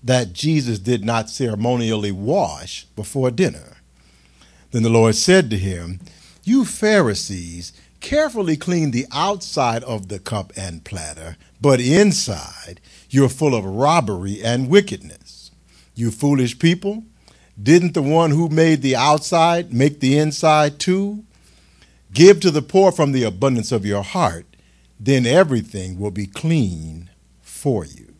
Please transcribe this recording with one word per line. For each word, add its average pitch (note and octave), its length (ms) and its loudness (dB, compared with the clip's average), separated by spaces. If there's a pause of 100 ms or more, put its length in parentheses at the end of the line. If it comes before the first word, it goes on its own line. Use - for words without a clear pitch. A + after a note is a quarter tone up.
that A#2+ 300 0
Jesus C3+ 440 -2
did G#2 260 -2
not A2+ 280 -2
ceremonially A2 800 -2
wash F#2+ 720 -6 (100)
before B2+ 360 -4
dinner. - 460 -4 (920)
Then A#2 140 0
the A#2 60 2
Lord A2+ 260 4
said F3+ 340 2
to G#2+ 80 -4
him, F2+ 420 -8 (440)
"You B3+ 200 2
Pharisees G2+ 1080 -2 (280)
carefully A3+ 540 -2
clean D#3+ 360 -2
the A#2+ 200 -4
outside C#3+ 720 -4
of G#2 260 -8
the G2 100 -10
cup G2 360 -8
and E2+ 280 -12
platter, E2 540 -14 (220)
but C3 220 2
inside B2+ 1000 -2 (300)
you're C3 200 2
full C#3 260 -2
of G2+ 100 -4
robbery G#2 800 -2
and B2 260 -2
wickedness. - 800 -2 (460)
You A2+ 160 -4
foolish C3 480 -2
people, G3 440 0 (580)
didn't E3+ 340 4
the F3+ 80 0
one D#3+ 280 2
who D#3+ 160 2
made D#3 360 4
the C3 120 2
outside E3 800 2
make C#3 260 2
the C3+ 200 2
inside D3+ 600 2
too? G3+ 440 -2 (920)
Give F3 280 8
to F#3+ 100 2
the D3 100 0
poor F#3+ 300 4
from C#3+ 200 0
the B2+ 120 0
abundance A2+ 480 -2
of G#2 140 -2
your G2+ 180 -2
heart, F#2 420 -2 (540)
then B2+ 260 0
everything A2+ 760 0
will G2+ 120 -6
be G2 140 -8
clean F2+ 840 -4 (320)
for A2 440 -6
you." C2+ 220 -20 (120)